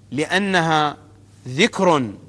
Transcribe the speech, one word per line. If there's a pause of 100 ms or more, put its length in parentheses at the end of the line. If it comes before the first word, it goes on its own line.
(120)
لأنها (500)
ذكر (180)